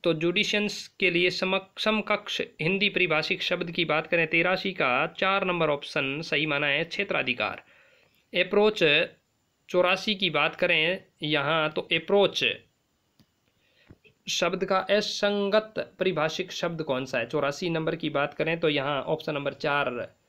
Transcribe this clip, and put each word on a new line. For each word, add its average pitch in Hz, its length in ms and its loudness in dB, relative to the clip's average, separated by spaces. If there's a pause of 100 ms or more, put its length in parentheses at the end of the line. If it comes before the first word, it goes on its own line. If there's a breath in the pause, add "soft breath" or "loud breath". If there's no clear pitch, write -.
तो 170 100 2
जुडिशंस 196 720 0 (120)
के 185 100 4
लिए 175 200 2
समक-, 190 500 -2
समकक्ष 214 640 0 (200)
हिंदी 190 280 0
परिभाषिक 170 520 0
शब्द 175 300 -2
की 165 140 0
बात 156 220 0
करें, 165 200 2
तिरासी 180 460 0
का 139 340 2 (100)
चार 196 280 2
नंबर 170 240 2
ऑप्शन 143 520 -2
सही 156 240 -2
माना 147 220 0
है, 143 160 0
क्षेत्राधिकार। 139 800 -4 (680 soft breath)
अप्रोच 208 500 2 (880)
चौरासी 185 460 2
की 185 140 0
बात 147 260 2
करें 170 480 2 (200)
यहाँ 151 480 0
तो - 100 -4
अप्रोच 180 600 2 (1800 soft breath)
शब्द 180 380 0
का 190 120 2
असंगत 202 960 0 (260)
परिभाषिक 165 520 -2
शब्द 170 300 -4
कौन 135 240 -2
सा 127 140 -4
है, 117 80 -2
चौरासी 147 420 -2
नंबर 165 260 -2
की 160 140 -6
बात 143 240 -2
करें 160 260 -2
तो 165 100 2
यहाँ 143 340 0
ऑप्शन 156 300 -4
नंबर 139 200 -4
चार 135 640 -2 (140)